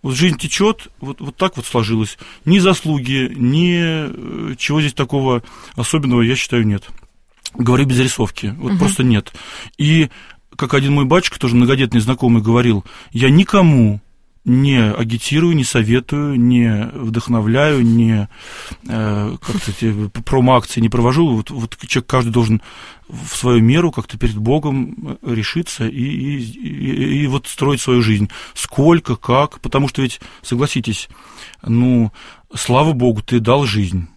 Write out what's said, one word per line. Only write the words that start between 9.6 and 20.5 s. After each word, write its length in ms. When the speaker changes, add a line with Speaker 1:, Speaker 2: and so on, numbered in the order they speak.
Speaker 1:
И 320
как 180
один 200
мой 100
батюшка, 360
тоже 160
многодетный 440
знакомый, 420
говорил: 420
"Я 180
никому 680
не 360
агитирую, 760
не 100
советую, 760
не 540
вдохновляю, 920
не, 440
э, 560
как 120
сказать, 260
э, 300
п-, 100
промо-акции 580